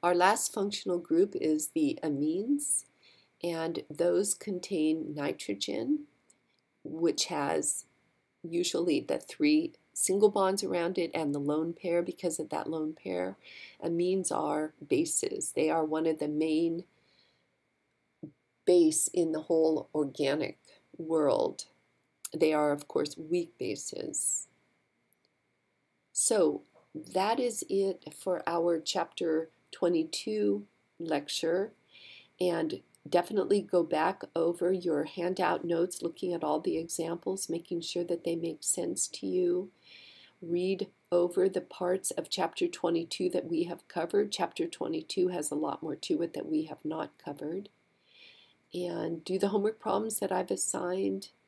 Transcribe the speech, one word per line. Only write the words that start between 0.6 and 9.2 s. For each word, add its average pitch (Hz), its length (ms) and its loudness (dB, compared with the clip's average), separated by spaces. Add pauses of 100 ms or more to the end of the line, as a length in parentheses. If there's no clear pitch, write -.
group 175 360 2
is 156 400 0
the 151 280 0
amines, 170 800 0 (580)
and 165 460 -2
those 175 440 2
contain 160 800 -2
nitrogen, 202 920 -2 (800)
which 160 420 0
has 151 600 -2 (580)
usually 170 580 0
the - 160 -2
three - 560 2 (200)